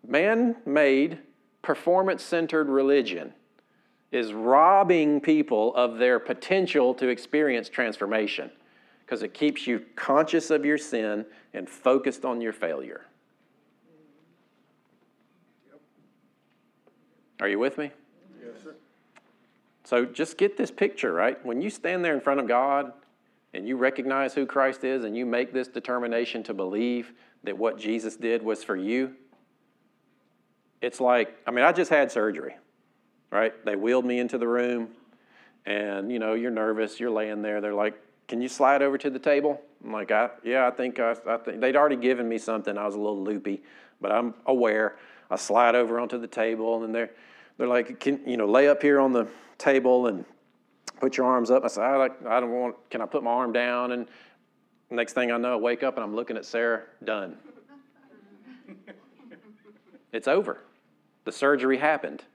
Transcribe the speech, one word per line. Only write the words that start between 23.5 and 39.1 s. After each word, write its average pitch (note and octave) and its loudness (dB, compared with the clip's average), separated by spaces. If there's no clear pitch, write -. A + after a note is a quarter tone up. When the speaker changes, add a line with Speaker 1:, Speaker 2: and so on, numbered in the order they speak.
Speaker 1:
and F#2+ -10
you C3 -4
recognize C3+ -2
who C#3 0
Christ C3+ 0
is C3 -2
and G#2+ -6
you B2 -4
make B2 -2
this B2+ -4
determination A#2+ -4
to A2 -8
believe A2+ -2
that G2 -6
what A2 -2
Jesus A2 -4
did A#2 -2
was G#2+ -4
for G2 -4
you, A#2 -2
it's B2 -6
like, B2 2
I A#2+ -4
mean, B2 2
I E3+ 8
just E3+ 0
had C#3+ 4
surgery, G#2 -2
right? A2 0
They G#2 -2
wheeled A#2+ 2
me B2 0
into B2 -4
the A#2 -2
room A#2+ -2
and, G2+ -4
you B2 -4
know, A2 -2
you're A#2 -4
nervous, A2 -2
you're A#2+ -2
laying G#2+ -4
there. G#2+ -4
They're G#2 -4
like, G#2+ -2
"Can A#2 -4
you B2+ -6
slide C#3 4
over C#3 0
to D3 -4
the C3 -6